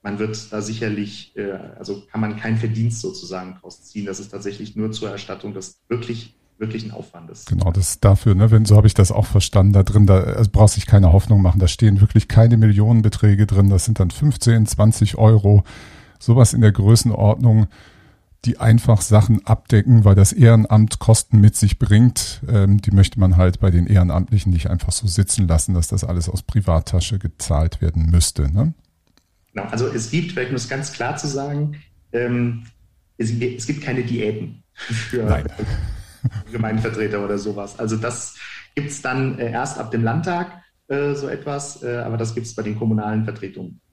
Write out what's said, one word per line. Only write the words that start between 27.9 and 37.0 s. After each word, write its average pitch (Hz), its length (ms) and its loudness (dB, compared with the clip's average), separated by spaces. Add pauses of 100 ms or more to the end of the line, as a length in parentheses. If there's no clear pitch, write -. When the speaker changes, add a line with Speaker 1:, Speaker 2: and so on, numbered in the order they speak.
Speaker 2:
müsste, 82 400 0
ne? 117 240 -2 (800)
Speaker 1:
Genau, 101 200 -12
also 117 160 -4
es - 240 -8
gibt, 165 220 -4
vielleicht 127 180 -8
um 131 40 -6
es - 140 -8
ganz 135 240 -10
klar 131 240 -8
zu - 80 -12
sagen, 143 520 -8 (340)
ähm, 120 540 -4 (520)
es, 113 140 -6
es - 340 -6
gibt 151 160 -8
keine 123 220 -6
Diäten 110 640 -8
<laughs> - 60 -20
für - 500 -8
Speaker 2:
Nein. 73 220 -2 (1080)
Speaker 1:
Gemeindevertreter 110 760 -6